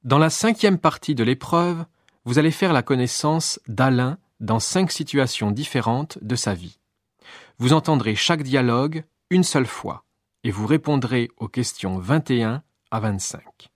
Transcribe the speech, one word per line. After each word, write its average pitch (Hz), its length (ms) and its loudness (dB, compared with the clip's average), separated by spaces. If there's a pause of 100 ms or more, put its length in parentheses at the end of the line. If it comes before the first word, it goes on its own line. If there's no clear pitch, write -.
Dans 135 120 6
la 160 120 6
cinquième 208 480 2
partie - 380 0
de 117 80 2
l'épreuve, 165 600 0 (400)
vous 120 140 2
allez 156 140 4
faire 180 200 0
la 127 120 2
connaissance 143 800 0
d'Alain 127 520 2 (200)
dans 113 220 0
cinq 185 320 0
situations 131 580 -2
différentes 123 720 -4
de 113 140 -4
sa 104 180 -2
vie. 85 240 -14 (800)
Vous 123 140 4
entendrez 139 420 2
chaque 151 300 -2
dialogue 131 580 0 (280)
une 180 120 4
seule 135 240 2
fois - 380 -12 (400)
et 110 80 -2
vous 104 160 -4
répondrez 131 600 0 (100)
aux 113 100 -8
questions 95 500 -6
vingt 135 320 0
et 120 140 2
un 123 180 -4 (300)
à 113 80 -4
vingt-cinq. - 760 -8